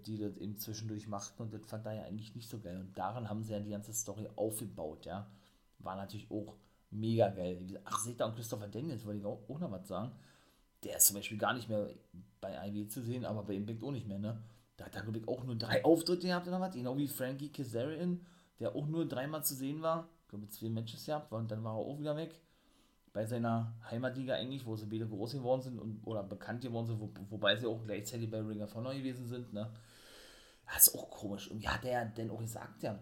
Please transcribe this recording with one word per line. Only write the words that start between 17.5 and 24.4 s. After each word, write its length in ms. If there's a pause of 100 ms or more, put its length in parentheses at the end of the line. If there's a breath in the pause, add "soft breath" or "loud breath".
der 160
auch 120
nur 200
dreimal 360
zu 100
sehen 300
war. 260 (140)
Ich 60
glaube, 200
zwei 200
Matches 360
gehabt, 260
und 200
dann 120
war 120
er 100
auch 140
wieder 180
weg. 240 (720 soft breath)
Bei 120
seiner 500 (160)
Heimatliga 420
eigentlich, 320